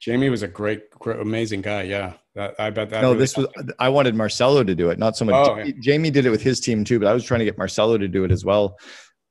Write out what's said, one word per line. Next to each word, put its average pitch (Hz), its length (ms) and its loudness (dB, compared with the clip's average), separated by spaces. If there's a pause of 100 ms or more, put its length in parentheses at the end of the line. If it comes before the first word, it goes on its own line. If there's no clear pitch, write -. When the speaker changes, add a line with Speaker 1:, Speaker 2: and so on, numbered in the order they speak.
Speaker 1:
Jamie 127 300 -2
was 117 120 -4
a 101 60 -6
great, 104 420 -8
great, 110 300 -8
amazing 107 420 -4
guy. 104 200 -6
Yeah. 95 320 -6 (200)
That, 101 240 -10
I 107 120 -4
bet 107 200 -6
that 110 120 -4
Speaker 2:
No, 123 60 4
Speaker 1:
really 123 120 4
Speaker 2:
this 131 160 0
was, 135 180 0
Speaker 1:
helped. - 240 -12
Speaker 2:
I 127 120 2
wanted 135 240 4
Marcelo 123 500 2
to 95 100 0
do 85 160 2
it, 85 80 -2
not 110 180 0
so - 80 -2
much. 117 100 2
Speaker 1:
Oh, 135 220 4
Speaker 2:
Jamie, 107 120 -8
Speaker 1:
yeah. - 120 -6
Speaker 2:
Jamie 147 300 2
did 135 160 4
it 123 40 2
with 107 120 2
his 123 180 0
team 110 240 0
too, 120 140 2
but 104 100 2
I 104 40 6
was 120 120 0
trying 120 160 0
to 110 40 0
get 104 140 -4
Marcelo 107 400 0
to 98 100 -4
do 95 160 -2
it 90 60 2
as 92 140 0
well. 98 340 2 (520)